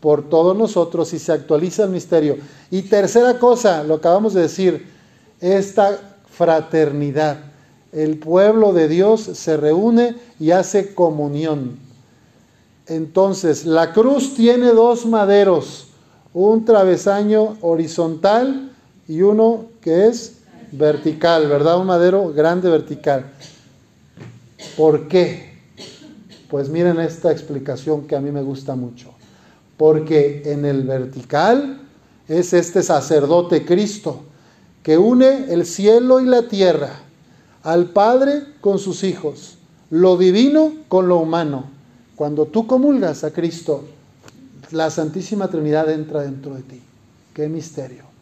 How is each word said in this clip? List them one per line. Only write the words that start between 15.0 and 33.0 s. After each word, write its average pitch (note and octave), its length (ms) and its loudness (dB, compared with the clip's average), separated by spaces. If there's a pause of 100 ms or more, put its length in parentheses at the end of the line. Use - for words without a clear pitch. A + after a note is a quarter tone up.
maderos, G3+ 840 2 (440)
un G#3+ 320 2
travesaño G#3 960 2
horizontal F3 1080 -2 (360)
y D#3+ 140 -4
uno A3 440 2 (160)
que F3 260 2
es - 300 -4 (340)
vertical, D#3 760 0
¿verdad? D3 320 2
Un F#3 60 -4
madero F3+ 480 0
grande E3+ 340 0
vertical. D3 640 -2 (1500)
¿Por D#3 300 2
qué? - 500 -2 (880)
Pues C#3 200 -4
miren E3 320 0
esta E3 320 -2
explicación C#3+ 720 -6
que D3+ 80 -6
a C3+ 60 -4
mí C#3+ 100 -6
me C#3+ 100 -6
gusta C3+ 360 -8
mucho. B2 320 -14 (680)
Porque D#3 680 2
en D3 180 -6
el C#3 200 -2
vertical C#3+ 1000 -2 (480)
es F3 240 -2
este F3 280 2
sacerdote E3 840 0